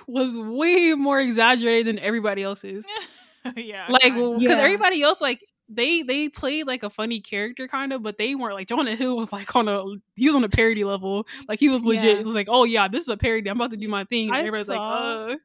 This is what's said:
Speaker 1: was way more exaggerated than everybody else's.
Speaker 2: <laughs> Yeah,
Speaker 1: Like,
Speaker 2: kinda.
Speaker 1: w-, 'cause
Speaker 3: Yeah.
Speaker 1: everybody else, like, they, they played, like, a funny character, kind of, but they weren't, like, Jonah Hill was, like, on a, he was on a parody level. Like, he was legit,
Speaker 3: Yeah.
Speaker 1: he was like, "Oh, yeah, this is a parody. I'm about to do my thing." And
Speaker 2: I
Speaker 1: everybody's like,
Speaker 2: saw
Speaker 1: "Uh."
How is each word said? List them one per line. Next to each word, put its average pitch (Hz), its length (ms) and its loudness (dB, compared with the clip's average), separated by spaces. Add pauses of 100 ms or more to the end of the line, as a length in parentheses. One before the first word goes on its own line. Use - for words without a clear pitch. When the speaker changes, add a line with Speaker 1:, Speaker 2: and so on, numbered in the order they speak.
Speaker 1:
was 254 300 -2
way 320 580 2
more 277 260 2
exaggerated 233 680 4
than 220 120 -2
everybody 208 440 -2
else's. 196 440 -8
Speaker 2:
<laughs> - 680 -14
Yeah, 208 320 -12
Speaker 1:
Like, 254 140 4
Speaker 2:
kinda. 247 180 4
Speaker 1:
w-, 240 260 0
'cause 240 120 4
Speaker 3:
Yeah. 220 60 4
Speaker 1:
everybody 381 380 2
else, 311 180 2
like, 262 200 -2 (280)
they, 277 340 0
they 285 260 -2
played, 294 400 -6
like, 254 160 -6
a 208 60 -8
funny 220 300 -6
character, 226 480 -8
kind 269 240 -6
of, 262 100 -8
but 214 160 -8
they 240 180 -2
weren't, 233 180 -6
like, 190 140 -10
Jonah 240 260 -2
Hill 254 220 -2
was, 226 160 -4
like, 202 240 -4
on 233 120 4
a, 202 140 0 (320)
he 247 140 2
was 302 80 4
on 254 80 4
a 208 40 0
parody 226 360 2
level. 196 420 -2 (220)
Like, 220 100 -4
he 285 100 6
was 254 160 2
legit, 226 200 2
Speaker 3:
Yeah. 214 140 6
Speaker 1:
he 220 60 -4
was 220 120 -4
like, 202 140 -2
"Oh, 254 140 6
yeah, 226 240 2
this 247 140 -4
is 330 60 -6
a 220 80 -4
parody. 226 340 -2
I'm 208 60 -4
about 240 160 -2
to 220 40 -8
do 214 120 -8
my 202 160 -4
thing." 220 240 -2
And 247 80 0
Speaker 2:
I 285 40 0
Speaker 1:
everybody's 370 280 -4
like, 202 80 -4
Speaker 2:
saw 226 560 -4
Speaker 1:
"Uh." 285 120 -8